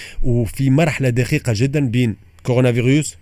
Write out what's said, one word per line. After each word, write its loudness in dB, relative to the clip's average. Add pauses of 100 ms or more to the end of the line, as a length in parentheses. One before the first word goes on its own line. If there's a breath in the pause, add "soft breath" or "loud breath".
(240 loud breath)
وفي 0
مرحلة 2
دقيقة -2
جدًا -2
بين 0 (280)
كورونا 2
فيروس، 0